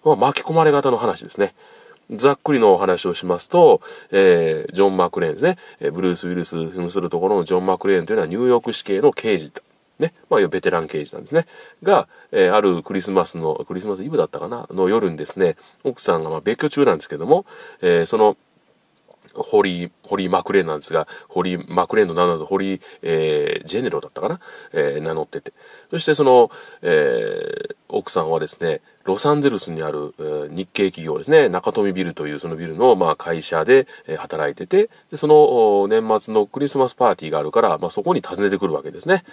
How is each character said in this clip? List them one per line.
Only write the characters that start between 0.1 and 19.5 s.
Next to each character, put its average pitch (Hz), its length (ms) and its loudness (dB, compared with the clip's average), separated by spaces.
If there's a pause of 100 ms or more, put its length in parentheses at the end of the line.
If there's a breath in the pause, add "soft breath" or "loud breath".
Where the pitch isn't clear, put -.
あ、 123 40 4
巻 127 260 0
き - 40 -12
込 160 80 -4
ま 165 100 4
れ 151 80 6
型 143 180 2
の 117 60 2
話 107 260 -4
で - 60 -16
す - 100 -16
ね。 98 160 -2 (560 soft breath)
ざ 120 220 2
っ - 100 -2
く 151 120 0
り 131 40 2
の 107 140 6
お 87 60 4
話 92 260 0
を 90 80 -2
し - 140 -8
ま 87 120 -2
す - 120 -14
と、 156 320 6 (300 loud breath)
え 85 580 4
ー、 - 20 -18
ジ 90 80 -2
ョ 98 60 6
ン・ 95 100 2
マ 90 140 2
ク 92 100 -6
レ 85 80 0
ー - 40 -2
ン - 20 -4
で 80 60 -12
す 131 40 -2
ね。 180 140 2 (220 loud breath)
え 71 100 -2
ー、 - 20 -12
ブ 85 80 -8
ル 90 120 0
ー - 20 0
ス・ 87 120 -10
ウ 90 60 -6
ィ - 20 -4
ル 87 120 -4
ス 85 100 -10 (120)
扮 87 200 -8
す 92 100 -4
る 87 120 -6
と 85 100 -4
こ 95 80 0
ろ 104 80 2
の 87 80 0
ジ 85 80 -4
ョ 90 60 2
ン・ 92 80 -2
マ 92 100 0
ク 98 120 -4
レ 98 100 4
ー 85 40 -2
ン 82 40 -10
と 107 80 -4
い - 0 -
う - 20 0
の 104 60 0
は 80 60 -4
ニ 92 100 -6
ュ 120 60 -2
ー - 20 2
ヨ 120 160 4
ー - 20 -20
ク 117 80 -6
市 - 100 -10
警 98 200 -2
の 110 100 6
刑 107 240 -2
事 76 140 -8
だ。 - 100 -18 (380)
ね。 170 160 -2 (160)
ま 143 80 4
あ、 95 100 2
ベ 90 140 -4
テ 90 80 0
ラ 85 100 -2
ン 80 80 -8
刑 76 160 -8
事 - 80 -18
な - 60 -14
ん - 60 -16
で - 40 -20
す 143 60 -8
ね。 160 100 2 (380 loud breath)
が、 180 260 2 (240 soft breath)
え 92 180 4
ー、 95 40 0
あ 107 40 4
る 92 240 2
ク - 120 -10
リ 95 80 -4
ス - 80 -8
マ 92 160 2
ス - 100 -12
の、 78 180 -4 (140)
ク 90 60 -10
リ 90 80 -8
ス 107 40 -10
マ 98 120 -6
ス 95 40 -12
イ 113 60 -10
ブ 80 80 -6
だ 82 80 2
っ - 60 -6
た 73 80 -12
か 82 100 -10
な 120 220 -12
の 92 180 -2
夜 104 220 0
に 78 80 -12
で 76 80 -8
す - 120 -14
ね、 87 180 0 (280 soft breath)
奥 123 160 -6
さ 87 160 0
ん 80 80 -4
が 80 60 -8
ま 80 60 -6
あ 78 40 -8
別 113 240 -4
居 151 60 -2
中 143 160 0
な 101 80 2
ん - 20 -4
で 76 60 -10
す - 80 -20
け - 80 -10
ど 80 80 -8
も、 170 180 2 (380 loud breath)
え 85 220 2
ー、 - 20 -6
そ 113 100 -4
の、 107 220 4 (960)
ホ - 280 0